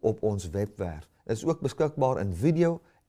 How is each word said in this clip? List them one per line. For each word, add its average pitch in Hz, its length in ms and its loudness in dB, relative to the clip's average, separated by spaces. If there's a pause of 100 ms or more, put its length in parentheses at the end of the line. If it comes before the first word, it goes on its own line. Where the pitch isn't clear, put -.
op 110 220 0
ons 98 260 -2
webwerf. 92 540 -4 (180)
Dit 113 140 -2
is 156 100 -8
ook 165 160 0
beskikbaar 143 560 0
in 95 160 -2
video 165 460 2 (260)